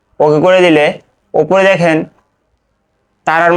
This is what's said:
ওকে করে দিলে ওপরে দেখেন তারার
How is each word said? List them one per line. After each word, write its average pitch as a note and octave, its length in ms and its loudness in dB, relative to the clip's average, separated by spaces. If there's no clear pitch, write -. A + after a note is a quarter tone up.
ওকে D3+ 200 0
করে F#3 200 2
দিলে D3+ 200 2
ওপরে F#3 280 0
দেখেন D#3+ 280 0
তারার E3+ 300 0